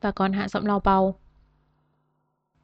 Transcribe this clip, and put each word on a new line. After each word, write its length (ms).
và 100
còn 220
hạ 160
giọng 180
lò 120
bầu. 380